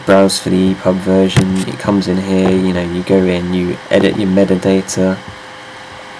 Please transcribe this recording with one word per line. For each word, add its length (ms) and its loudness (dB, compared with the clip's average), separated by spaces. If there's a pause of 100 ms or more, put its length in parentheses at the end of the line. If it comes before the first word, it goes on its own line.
browse 340 4
for 100 -4
the 60 2
E 200 2
pub 200 0
version, 720 0
it 100 -8
comes 300 0
in 80 0
here, 340 0
you 220 2
know, 100 -2
you 220 -4
go 140 2
in, 360 0
you 240 -2 (120)
edit 280 2
your 120 0
metadata 880 2 (1040)